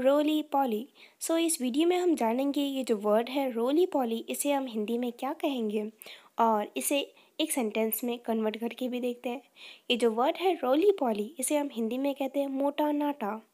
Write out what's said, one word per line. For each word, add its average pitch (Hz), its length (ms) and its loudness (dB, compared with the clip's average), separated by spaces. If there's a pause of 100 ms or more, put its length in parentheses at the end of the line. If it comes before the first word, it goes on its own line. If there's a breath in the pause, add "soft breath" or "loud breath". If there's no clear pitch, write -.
रोली 294 420 4
पॉली। 269 460 -2 (320 loud breath)
So, 330 160 0
इस 330 260 0
वीडियो 262 260 2
में 359 100 4
हम 359 160 2
जानेंगे 262 460 0
ये 269 240 -2
जो 226 120 0
वर्ड 214 320 2
है 269 220 -2
रोली 262 360 2
पॉली, 233 420 -2
इसे 269 240 0
हम 269 140 0
हिंदी 226 320 -2
में 240 140 -2
क्या 262 200 -6
कहेंगे 220 600 -2 (460 loud breath)
और 220 380 2
इसे 277 380 -2 (260 soft breath)
एक - 120 0
सेंटेंस 220 520 -2
में 240 140 -4
कन्वर्ट 220 380 -2
करके 233 320 -4
भी 247 120 -4
देखते 247 280 -4
हैं। 254 140 -8 (480 loud breath)
ये 247 60 4
जो 233 140 4
वर्ड 254 260 2
है 359 180 2
रोली 302 380 4
पॉली, 226 460 0
इसे 277 180 0
हम 285 160 0
हिंदी 226 260 -2
में 277 160 0
कहते 269 260 -2
हैं 277 80 -2
मोटा 285 440 0
नाटा 285 600 -4